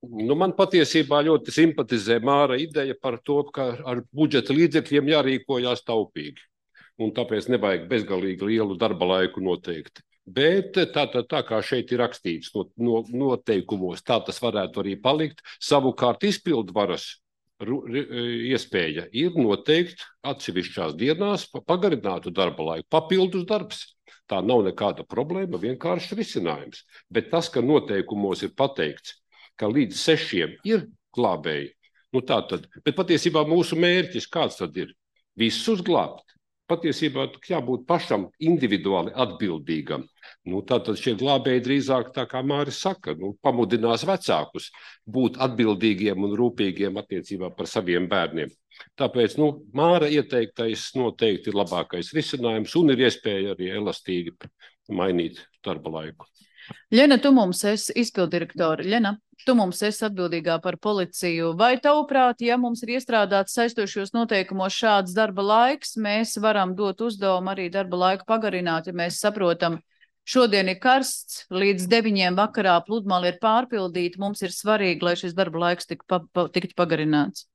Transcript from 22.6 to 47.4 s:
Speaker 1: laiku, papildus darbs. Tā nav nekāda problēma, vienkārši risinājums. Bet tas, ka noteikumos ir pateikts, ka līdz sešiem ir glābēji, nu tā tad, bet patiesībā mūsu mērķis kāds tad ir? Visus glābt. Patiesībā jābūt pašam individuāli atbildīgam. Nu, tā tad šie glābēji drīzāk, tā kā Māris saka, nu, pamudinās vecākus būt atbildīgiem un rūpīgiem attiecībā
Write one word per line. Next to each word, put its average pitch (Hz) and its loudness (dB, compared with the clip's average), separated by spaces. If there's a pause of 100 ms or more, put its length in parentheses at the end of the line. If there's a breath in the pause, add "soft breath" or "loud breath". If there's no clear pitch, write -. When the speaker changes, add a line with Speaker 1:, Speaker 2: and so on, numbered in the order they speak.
Speaker 1:
laiku, 80 -6
papildus 180 0
darbs. 208 -4 (380 soft breath)
Tā 98 -4
nav 110 4
nekāda 95 -2
problēma, 170 -4
vienkārši 156 -4
risinājums. 85 -6 (260 soft breath)
Bet 110 0
tas, 165 0
ka - -2
noteikumos 104 0
ir 82 -10
pateikts, 85 -4 (420 soft breath)
ka 110 -2
līdz 120 0
sešiem 110 0
ir 208 0 (240)
glābēji, 80 -2 (400)
nu 127 0
tā 120 2
tad, 90 -8 (100)
bet - -2
patiesībā 165 2
mūsu 165 2
mērķis 175 0
kāds 151 -2
tad 90 -6
ir? 78 -10 (420)
Visus 143 0
glābt. 139 0 (460)
Patiesībā 151 -2 (160)
jābūt 127 -4
pašam 113 0
individuāli 98 2
atbildīgam. 80 -4 (400 loud breath)
Nu, 92 -4
tā 123 0
tad 110 -4
šie 123 -2
glābēji 127 2
drīzāk, 131 0
tā 131 -4
kā 131 -8
Māris 143 -2
saka, 190 -4
nu, 92 -8
pamudinās 117 2
vecākus 90 -2 (320 loud breath)
būt 123 0
atbildīgiem 107 0
un 101 -2
rūpīgiem 98 -2
attiecībā 92 -8